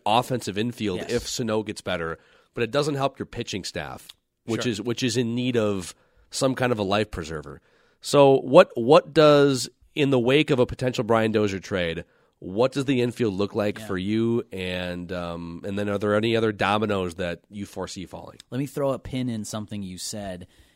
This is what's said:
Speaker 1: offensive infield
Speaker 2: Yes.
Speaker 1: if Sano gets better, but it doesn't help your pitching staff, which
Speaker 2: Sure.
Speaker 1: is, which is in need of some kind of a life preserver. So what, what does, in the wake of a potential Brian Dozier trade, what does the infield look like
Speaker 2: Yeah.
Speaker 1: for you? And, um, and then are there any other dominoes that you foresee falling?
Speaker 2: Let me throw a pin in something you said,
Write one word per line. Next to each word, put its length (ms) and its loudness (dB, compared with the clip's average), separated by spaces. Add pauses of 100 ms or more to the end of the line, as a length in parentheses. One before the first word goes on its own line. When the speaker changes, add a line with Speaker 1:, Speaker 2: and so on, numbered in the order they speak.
Speaker 1:
offensive 500 0
infield 440 -4
Speaker 2:
Yes. 120 -8
Speaker 1:
if 160 -2
Sano 340 -2
gets 200 -10
better, 360 -6 (360)
but 100 -4
it 60 -4
doesn't 240 0
help 240 -2
your 80 -6
pitching 380 -8
staff, 440 -10 (380)
which 160 -2
Speaker 2:
Sure. 100 0
Speaker 1:
is, 80 -4
which 220 -4
is 160 0
in 160 0
need 240 0
of 360 0 (360)
some 240 0
kind 180 0
of 60 0
a 40 -2
life 280 0
preserver. 500 -10 (400)
So 400 6
what, 360 8
what 360 4
does, 560 6 (260)
in 140 2
the 100 4
wake 300 4
of 100 2
a 60 4
potential 400 -2
Brian 280 4
Dozier 280 0
trade, 440 -4 (340)
what 340 0
does 140 -4
the 160 2
infield 320 0
look 200 -2
like 240 -2
Speaker 2:
Yeah. 80 -14
Speaker 1:
for 100 -4
you? 540 0
And, 640 -6
um, 520 -8
and 140 -6
then 100 -4
are 100 -2
there 180 2
any 180 2
other 160 2
dominoes 640 0
that 340 -6
you 160 -10
foresee 380 -10
falling? 340 -16 (120)
Speaker 2:
Let 80 -6
me 80 -4
throw 240 -2
a 80 -2
pin 300 -6
in 160 -6
something 400 -8
you 120 -12
said, 520 -10 (280)